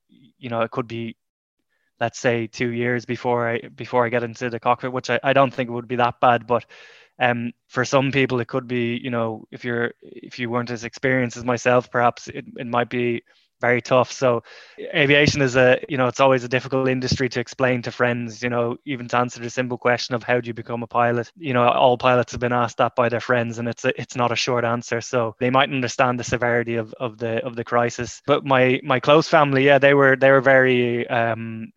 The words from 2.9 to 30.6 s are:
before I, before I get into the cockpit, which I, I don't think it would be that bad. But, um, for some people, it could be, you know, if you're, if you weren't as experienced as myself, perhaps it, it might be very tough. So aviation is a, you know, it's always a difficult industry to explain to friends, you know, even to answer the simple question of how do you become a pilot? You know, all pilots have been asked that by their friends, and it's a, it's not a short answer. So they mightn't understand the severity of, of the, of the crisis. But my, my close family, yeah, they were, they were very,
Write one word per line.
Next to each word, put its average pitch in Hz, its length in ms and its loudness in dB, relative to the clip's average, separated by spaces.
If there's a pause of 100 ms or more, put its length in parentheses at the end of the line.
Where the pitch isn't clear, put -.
before 120 440 -2
I, 117 120 -4 (140)
before 123 300 0
I 113 40 -4
get 120 140 -2
into 117 280 -8
the 113 80 -8
cockpit, 123 340 -2
which 127 160 -6
I, 120 140 0
I 135 100 2
don't 135 200 4
think 127 140 -6
it 117 60 -8
would 120 140 -8
be 120 100 -4
that 120 240 0
bad. 120 240 4
But, 117 200 0 (540)
um, 120 340 -2 (140)
for 127 180 -2
some 135 260 0
people, 131 280 0
it 117 80 -4
could 127 200 -6
be, 120 340 -4
you 135 80 -10
know, 113 420 -4
if - 140 -16
you're, 117 360 -4
if - 380 -18
you 120 100 -4
weren't 120 220 -4
as 117 120 -8
experienced 127 540 -2
as 120 60 -10
myself, 123 480 2
perhaps 120 360 0
it, - 180 -14 (100)
it 123 120 -10
might 120 220 -2
be 120 340 -4 (380)
very 120 200 0
tough. 127 300 2
So 120 320 0 (340)
aviation 147 640 2
is 127 140 0
a, 127 320 6
you 151 80 -6
know, 127 120 0
it's 120 120 -4
always 131 240 4
a 123 60 -10
difficult 131 400 -2
industry 127 400 -2
to 127 100 -4
explain 127 440 -2
to 117 100 -8
friends, 120 500 -2
you 123 60 -4
know, 120 340 -2
even 120 240 -8
to 120 100 -2
answer 120 220 -2
the 120 100 -10
simple 123 280 -4
question 123 380 0
of 113 80 -8
how 123 180 0
do 117 60 -12
you 120 60 -8
become 117 300 -8
a 113 40 -10
pilot? 120 500 0
You 160 160 -6
know, 120 160 4
all 127 280 4
pilots 123 360 2
have 120 80 -8
been 123 100 -2
asked 120 280 -2
that 120 140 2
by 123 140 0
their 117 140 -2
friends, 117 380 -2
and 117 100 -6
it's - 160 -10
a, - 160 -2
it's - 160 -10
not 120 160 0
a - 20 -2
short 120 300 -2
answer. 117 340 -2
So 113 400 -4
they 123 100 0
mightn't 139 280 2
understand 123 420 0
the 117 60 -8
severity 117 500 -2
of, 113 240 -6
of 113 200 -8
the, 117 260 -4
of 117 100 -10
the 117 80 -6
crisis. 120 640 -4
But - 160 2
my, 127 400 2
my 135 160 0
close 147 300 4
family, 143 340 4
yeah, 143 160 6
they 143 140 6
were, 135 240 6
they 135 140 6
were 135 100 6
very, 123 680 4